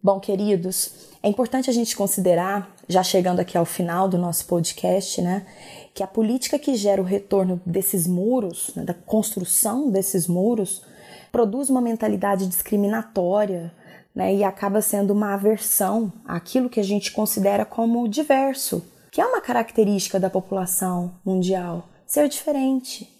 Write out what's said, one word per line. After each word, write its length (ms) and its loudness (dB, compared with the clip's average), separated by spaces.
Bom, 180 4
queridos, 880 -2
é 60 0
importante 420 0
a 20 2
gente 240 0
considerar, 720 0
já 160 2
chegando 380 2
aqui 160 -2
ao 80 4
final 420 -2
do 120 2
nosso 260 -2
podcast, 800 -2
né, 240 -2
que 80 -6
a 40 -4
política 520 0
que 160 0
gera 260 2
o 40 2
retorno 600 0
desses 420 0
muros, 680 0
né, 80 -8
da 80 -4
construção 1000 0
desses 360 0
muros, 580 0
produz 380 0
uma 100 2
mentalidade 680 0
discriminatória, 1300 0
né, 200 0
e 100 2
acaba 380 0
sendo 300 0
uma 220 0
aversão 760 0
àquilo 420 -2
que 120 -2
a 40 2
gente 280 -2
considera 520 0
como 440 0
diverso, 760 0
que 100 -2
é 60 4
uma 140 0
característica 800 0
da 100 2
população 840 -2
mundial, 600 -2
ser 220 2
diferente. 800 -2